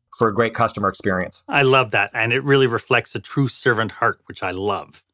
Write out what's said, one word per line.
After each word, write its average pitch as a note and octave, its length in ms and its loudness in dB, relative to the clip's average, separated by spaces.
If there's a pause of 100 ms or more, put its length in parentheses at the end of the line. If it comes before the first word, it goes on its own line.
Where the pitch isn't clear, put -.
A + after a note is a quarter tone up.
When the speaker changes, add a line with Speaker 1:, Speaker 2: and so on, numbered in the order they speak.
(180)
Speaker 1:
for A#2 100 4
a G#2 60 0
great A2+ 200 0
customer G#2 360 0
experience. F#2 580 -4
Speaker 2:
I - 140 0
love C3 300 4
that. G2+ 220 0
And A#2 200 -2
it C3+ 100 -2
really C#3 240 4
reflects A#2 480 0
a A2+ 40 -8
true C#3 280 -2
servant A2+ 460 -2
heart, - 320 -2
which - 180 -16
I F#2 80 -4
love. F#2 520 -6 (100)